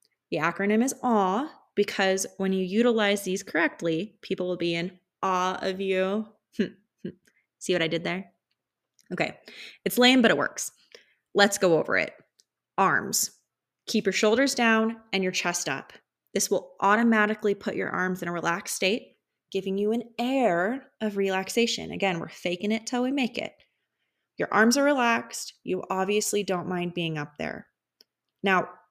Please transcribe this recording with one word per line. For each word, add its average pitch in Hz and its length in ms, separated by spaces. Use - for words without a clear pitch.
The 165 60
acronym 196 460
is 269 100
awe 220 440
because 190 500
when 190 140
you 190 120
utilize 208 580
these 185 220
correctly, 202 800
people 180 260
will 180 80
be 170 180
in 175 240
awe 185 400
of 190 180
you. 190 460
<laughs> 202 80
See - 140
what 170 100
I 160 60
did 165 160
there? 180 260
Okay. 170 240
It's - 140
lame, 247 240
but 220 80
it 151 60
works. - 360
Let's 202 240
go 170 200
over - 180
it. 85 160
Arms. 160 520
Keep 208 200
your 190 60
shoulders 240 420
down 226 420
and 196 100
your 185 100
chest - 360
up. 135 240
This - 160
will - 300
automatically 214 760
put 202 220
your 190 120
arms 185 340
in 175 60
a 175 40
relaxed 170 420
state, 208 420
giving 190 260
you 208 140
an 240 100
air 240 720
of 208 160
relaxation. 190 760
Again, 180 260
we're 170 100
faking 180 440
it 226 140
till 247 160
we 254 100
make 269 260
it. - 140
Your - 140
arms 226 240
are 277 80
relaxed. 240 720
You 185 240
obviously 208 540
don't 175 260
mind 175 260
being 165 220
up 147 220
there. - 300
Now, 190 260